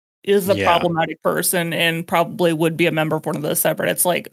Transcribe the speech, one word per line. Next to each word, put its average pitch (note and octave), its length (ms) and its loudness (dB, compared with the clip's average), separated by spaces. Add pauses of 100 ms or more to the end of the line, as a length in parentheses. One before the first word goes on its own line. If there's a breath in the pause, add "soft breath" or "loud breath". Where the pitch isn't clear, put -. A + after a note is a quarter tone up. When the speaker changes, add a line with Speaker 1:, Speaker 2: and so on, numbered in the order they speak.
(220)
Speaker 1:
is G3 280 2
a G3 40 4
Speaker 2:
Yeah. G3 120 0
Speaker 1:
problematic E3+ 560 0
person E3+ 500 -2
and E3+ 340 -2
probably E3+ 460 0
would E3 240 0
be E3+ 100 2
a D#3 60 0
member D#3 240 0
of D#3 80 -6
one D3+ 120 -4
of D3 60 -8
those E3+ 200 -2
subreddits. E3 420 0
Like, - 280 -2